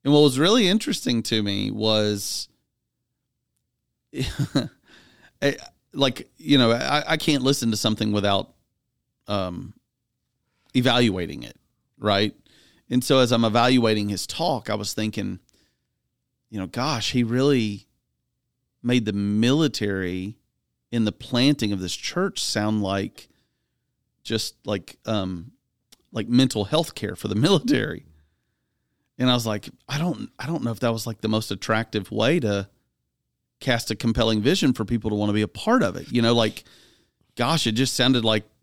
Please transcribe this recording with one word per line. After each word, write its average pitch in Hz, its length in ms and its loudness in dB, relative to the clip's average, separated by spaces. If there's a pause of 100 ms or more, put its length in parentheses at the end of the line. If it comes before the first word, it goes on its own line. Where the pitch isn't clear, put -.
And 143 100 4
what 147 80 8
was 135 160 6
really 196 300 4
interesting 165 560 0
to 110 180 0
me 101 300 -2
was, 107 760 0 (1700)
<laughs> 139 80 -8 (1200)
I, 143 160 0 (360)
like, 135 440 -2
you 139 200 4
know, 120 140 6
I, 135 320 0 (100)
I 160 40 0
can't 143 260 0
listen 127 280 2
to 107 60 -2
something 107 340 0
without, 101 420 0 (720)
um, 92 460 -6 (1040)
evaluating 104 680 0
it, - 140 -18 (400)
right? 104 380 0 (540)
And 127 140 0
so 135 160 4
as 123 120 4
I'm 117 140 2
evaluating 113 640 2
his 98 180 -6
talk, 156 420 -4
I 107 60 -2
was 101 180 -8
thinking, 104 460 -6 (1080)
you 107 100 -10
know, 95 80 -6
gosh, 127 460 -4
he 127 100 2
really 117 640 0 (960)
made 123 220 0
the 104 80 -2
military 101 1200 0 (540)
in 117 140 0
the 104 60 0
planting 127 600 0
of 98 80 -2
this 90 160 -6
church - 480 -4
sound 107 400 -2
like 98 440 -6 (920)
just - 340 -6 (100)
like, 101 400 -6
um, 95 460 -6 (600)
like 110 160 -6
mental 120 380 2
health 160 280 -2
care 98 220 -8
for - 120 -10
the 104 80 -2
<laughs> 120 140 2
military. 170 560 0 (1120)
And 127 120 0
I 123 40 4
was 117 120 0
like, 104 240 -4 (180)
I 139 100 -6
don't, - 400 -4
I - 80 -10
don't 165 180 -4
know 117 80 -2
if 107 100 -8
that 117 120 2
was, 110 140 -6
like, 113 140 -8
the 110 80 -2
most 110 220 0
attractive 107 600 -2
way 113 280 2
to 101 280 0 (920)
cast 117 320 -2
a 107 40 -2
compelling 113 460 0
vision 143 320 2
for 107 120 -4
people 110 260 -2
to 104 40 0
wanna 104 180 0
be 107 100 2
a 104 40 0
part 233 360 0
of 90 120 -2
it. - 160 -10
You 120 100 2
know, 117 120 4
like, 113 300 2 (720)
gosh, 147 320 0
it 110 60 0
just 123 220 0
sounded 127 300 2
like, 110 180 2 (200)